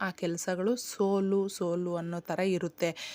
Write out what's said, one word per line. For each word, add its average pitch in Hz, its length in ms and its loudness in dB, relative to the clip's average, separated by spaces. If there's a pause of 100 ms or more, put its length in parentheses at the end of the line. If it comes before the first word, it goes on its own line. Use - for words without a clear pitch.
ಆ 190 100 -2
ಕೆಲಸಗಳು 180 640 0
ಸೋಲು 196 720 2
ಸೋಲು 175 480 -2
ಅನ್ನೋ 170 240 -4
ಥರ 170 200 -4
ಇರುತ್ತೆ, 175 560 2 (200)